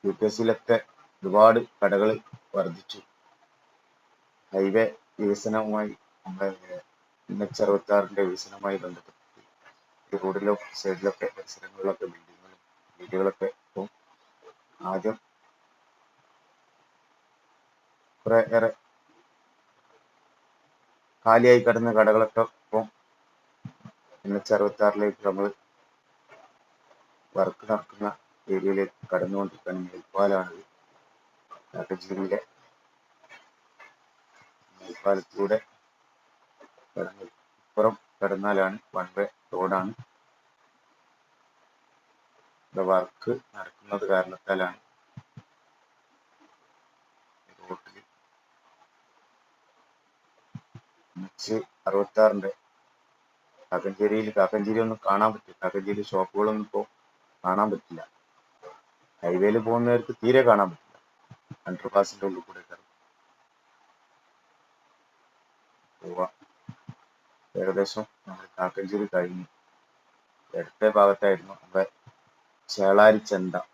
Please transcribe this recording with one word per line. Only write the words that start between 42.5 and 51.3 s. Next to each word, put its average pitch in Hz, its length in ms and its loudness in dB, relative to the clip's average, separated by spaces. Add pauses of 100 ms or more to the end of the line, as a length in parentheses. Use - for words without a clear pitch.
ഇവിടെ 92 260 -8
വർക്ക് 95 460 -2 (200)
നടക്കുന്നത് 101 560 -12
കാരണത്താലാണ് 92 720 -4 (2750)
റോഡിൽ 92 380 -18 (3250)
എൻ 92 80 -12
എച്ച് 107 320 -8 (280)